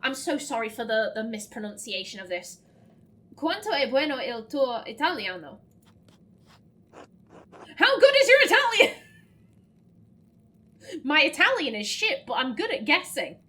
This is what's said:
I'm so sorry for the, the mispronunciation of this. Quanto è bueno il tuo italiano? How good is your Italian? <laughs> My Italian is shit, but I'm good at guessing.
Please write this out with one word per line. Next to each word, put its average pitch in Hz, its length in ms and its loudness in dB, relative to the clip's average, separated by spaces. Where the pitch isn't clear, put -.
I'm 269 120 -4
so 294 240 -4
sorry 226 300 -6
for 220 160 -10
the, 220 300 -2
the 220 100 -6
mispronunciation 208 960 -10
of 185 80 -14
this. 180 320 -10
Quanto 415 360 -4
è 277 180 0
bueno 269 320 0
il 233 280 -8
tuo 254 380 -2
italiano? 208 720 -6
How 523 220 2
good 539 220 8
is - 80 4
your 539 160 8
Italian? 466 580 4
<laughs> - 2000 -20
My 294 180 2
Italian 330 520 2
is 208 120 -6
shit, - 400 -4
but 247 80 -6
I'm 254 200 -2
good 415 160 -4
at - 140 -6
guessing. 294 520 -2